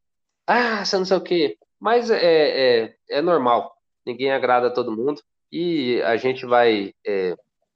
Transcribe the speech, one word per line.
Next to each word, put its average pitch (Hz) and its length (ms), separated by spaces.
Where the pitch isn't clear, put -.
ah, 220 380
você 202 120
não 190 60
sei 185 140
o 170 40
quê", 175 360
mas 226 320
é, 139 760
é, 107 100
é 143 120
normal, 123 540
ninguém 127 260
agrada 123 360
a 120 40
todo 120 240
mundo, 135 260
e 147 520
a 113 120
gente 127 300
vai, 117 480
é, 95 300